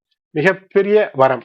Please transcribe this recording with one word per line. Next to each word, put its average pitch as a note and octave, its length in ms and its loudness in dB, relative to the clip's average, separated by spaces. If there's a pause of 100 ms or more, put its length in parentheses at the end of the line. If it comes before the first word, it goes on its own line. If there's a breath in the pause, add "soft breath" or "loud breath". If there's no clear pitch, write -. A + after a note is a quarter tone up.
(360)
மிகப்பெரிய F#3+ 800 -2
வரம். C3 320 0